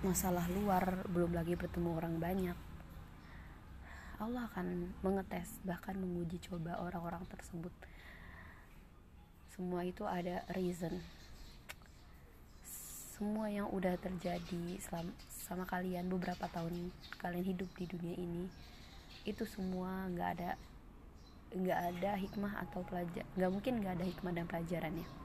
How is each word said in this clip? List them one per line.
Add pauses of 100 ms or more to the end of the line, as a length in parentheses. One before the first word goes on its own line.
masalah
luar,
belum
lagi
bertemu
orang
banyak, (1600)
Allah
akan
mengetes,
bahkan
menguji
coba
orang-orang
tersebut. (1800)
Semua
itu
ada
reason. (2250)
Semua
yang
udah
terjadi
selam-, (160)
sama
kalian
beberapa
tahun (280)
kalian
hidup
di
dunia
ini, (720)
itu
semua
nggak
ada, (1040)
nggak (160)
ada
hikmah
atau
pelaja-, (120)
nggak
mungkin
nggak
ada
hikmah
dan
pelajarannya. (180)